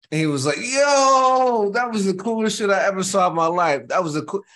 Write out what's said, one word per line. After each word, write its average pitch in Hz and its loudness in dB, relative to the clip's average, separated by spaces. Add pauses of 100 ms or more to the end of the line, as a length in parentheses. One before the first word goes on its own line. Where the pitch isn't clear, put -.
And 156 -2
he 160 0
was 139 -2
like, 147 0
"Yo, 262 2
that 240 -2
was 208 -2
the 190 0
coolest 220 -2
shit 208 -2
I 190 2
ever 190 -2
saw 185 0
in 160 -2
my 165 0
life. 160 0
That 160 0
was 160 -6
the 151 -4
cool." 190 -8 (140)